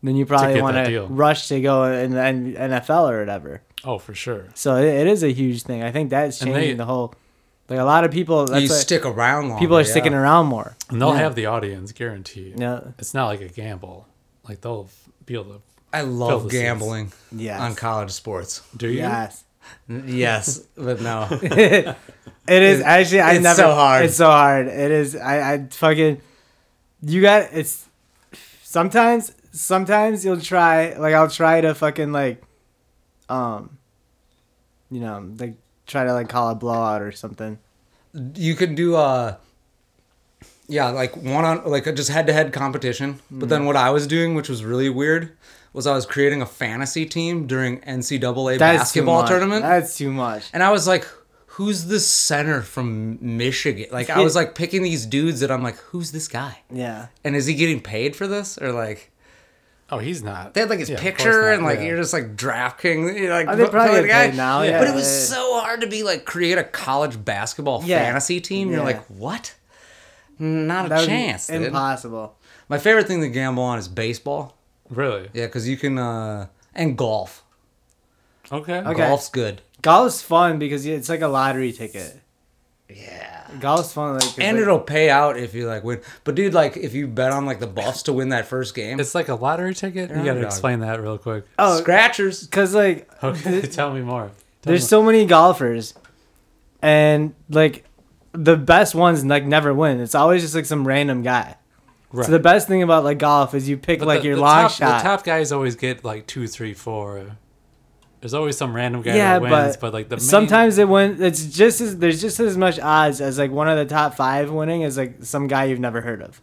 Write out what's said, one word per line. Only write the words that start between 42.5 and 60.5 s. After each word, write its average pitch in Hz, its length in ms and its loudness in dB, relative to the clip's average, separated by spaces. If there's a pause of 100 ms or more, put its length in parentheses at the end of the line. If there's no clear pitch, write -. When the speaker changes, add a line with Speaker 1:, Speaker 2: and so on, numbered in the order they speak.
Speaker 3:
competition. 139 640 -6 (120)
But 127 180 -8
then 147 120 2
Speaker 1:
Mm. 143 40 -2
Speaker 3:
what 143 100 2
I 127 140 4
was 143 180 0
doing, 165 280 0
which 147 140 -6
was 117 140 -8
really 127 260 -2
weird, 156 420 -2 (420)
was 135 120 -8
I 143 80 0
was 131 120 -2
creating 143 360 0
a 120 60 -4
fantasy 135 580 -6
team 165 420 -4
during 131 360 -4
N 131 180 -8
C 135 160 -4
double 123 320 -2
A 131 80 0
Speaker 1:
That's 156 340 4
too 160 100 0
Speaker 3:
basketball 165 200 4
Speaker 1:
much. - 80 2
Speaker 3:
tournament. 190 340 2
Speaker 1:
That's 175 340 2
too 139 140 -4
much. 120 400 -6
Speaker 3:
And 175 120 0
I 196 80 4
was 180 160 2
like, 185 200 0 (380)
"Who's 196 400 -6
the 202 140 -2
center 147 640 0
from 113 580 -6
Michigan?" 120 680 -4
Like, 123 180 -8
I 156 140 0
was, 160 120 0
Speaker 1:
<laughs> 175 60 2
Speaker 3:
like, 160 140 -6
picking 175 280 -6
these 160 220 -6
dudes 139 360 -4
that 135 100 -4
I'm 127 100 -4
like, 120 160 -8 (140)
"Who's 170 200 -10
this 156 160 -12
guy? 123 320 -12 (120)
Speaker 1:
Yeah. 117 360 -10 (160)
Speaker 3:
And 143 120 -4
is 139 100 -2
he 156 80 -2
getting 151 280 -2
paid 113 340 -6
for 196 120 -8
this?" 196 300 -8
Or, 131 140 -8
like, 110 400 -10 (800)
Speaker 2:
Oh, 135 80 -6
he's 143 240 -8
not. 98 320 -14